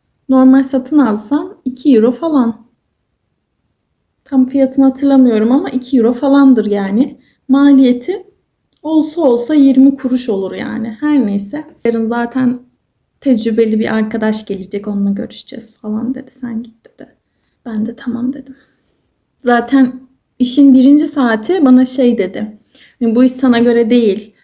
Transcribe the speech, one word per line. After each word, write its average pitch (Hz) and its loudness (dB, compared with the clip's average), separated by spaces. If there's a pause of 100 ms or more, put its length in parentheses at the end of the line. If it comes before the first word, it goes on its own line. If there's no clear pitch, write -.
(300)
normal 262 4
satın 269 -2
alsan 277 -4
iki 262 0
euro 220 4
falan. 254 -4 (1500)
Tam 262 0
fiyatını 269 0
hatırlamıyorum 262 2
ama 339 0
iki 254 -4
euro 233 2
falandır 269 2
yani. 202 -4 (280)
Maliyeti 269 2 (580)
olsa 311 -2
olsa 247 0
yirmi 269 4
kuruş 247 -4
olur 190 -4
yani. 214 -8
Her 294 0
neyse. 202 -6 (220)
"Yarın 226 -4
zaten 240 -4 (600)
tecrübeli 220 -2
bir 214 -4
arkadaş 220 -4
gelecek, 202 -10
onunla 202 -4
görüşeceğiz." - -10
falan 220 -8
dedi. - -16
"Sen 233 -10
git." 226 -20 (120)
dedi. - -20 (560)
Ben 220 -6
de 240 -10
"Tamam." 247 -6
dedim. 262 -18 (840)
Zaten 247 0 (400)
işin 269 4
birinci 285 4
saati 262 -2
bana 254 6
şey 247 0
dedi. 208 -6 (420)
"Hani 226 0
bu 247 4
iş 254 2
sana 247 0
göre 233 2
değil. 226 0 (100)